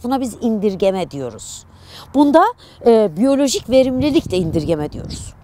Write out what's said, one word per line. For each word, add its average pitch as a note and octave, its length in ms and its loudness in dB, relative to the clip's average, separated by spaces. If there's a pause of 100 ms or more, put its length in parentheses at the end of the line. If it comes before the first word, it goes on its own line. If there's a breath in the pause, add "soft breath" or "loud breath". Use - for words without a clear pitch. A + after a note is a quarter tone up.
Buna B3+ 160 -2
biz A#3 200 -8
indirgeme F#3+ 680 -2
diyoruz. B2 540 -12 (500 loud breath)
Bunda, C#4+ 300 4 (420 soft breath)
e, G#3+ 300 4
biyolojik C4+ 540 0
verimlilik C4 600 2
de F#3+ 60 -2
indirgeme D#3 560 -2
diyoruz. - 520 -12